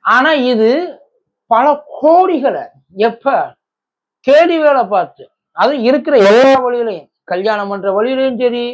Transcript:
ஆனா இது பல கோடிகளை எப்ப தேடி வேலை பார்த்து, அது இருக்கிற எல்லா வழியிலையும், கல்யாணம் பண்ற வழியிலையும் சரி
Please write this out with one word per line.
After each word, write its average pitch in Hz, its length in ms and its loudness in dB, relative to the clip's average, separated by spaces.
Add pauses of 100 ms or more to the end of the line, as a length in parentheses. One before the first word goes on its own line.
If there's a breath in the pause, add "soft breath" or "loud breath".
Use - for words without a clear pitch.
ஆனா 254 280 0 (180)
இது 220 200 2 (800)
பல 233 140 2 (260)
கோடிகளை 294 720 0 (340)
எப்ப 226 360 -2 (960)
தேடி 330 320 4
வேலை 285 260 2
பார்த்து, 185 380 -6 (320)
அது 220 260 0
இருக்கிற 277 420 0
எல்லா 247 360 4
வழியிலையும், 240 500 -6 (140)
கல்யாணம் 202 480 -4
பண்ற 196 200 -6
வழியிலையும் 254 480 -2
சரி 240 340 -2